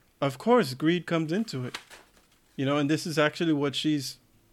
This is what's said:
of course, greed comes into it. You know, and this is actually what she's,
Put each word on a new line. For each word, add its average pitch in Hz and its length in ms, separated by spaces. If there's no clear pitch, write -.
of 139 180
course, 214 360
greed 160 320
comes 160 260
into 175 320
it. 123 140
You 135 80
know, 143 120
and 143 120
this 156 180
is 156 100
actually 156 360
what 143 200
she's, 151 440